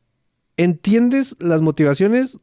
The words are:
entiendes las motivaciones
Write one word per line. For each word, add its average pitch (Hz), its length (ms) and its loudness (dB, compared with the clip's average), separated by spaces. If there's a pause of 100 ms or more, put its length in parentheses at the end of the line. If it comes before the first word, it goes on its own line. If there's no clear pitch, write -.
(560)
entiendes 233 840 0
las 165 240 0
motivaciones 170 800 0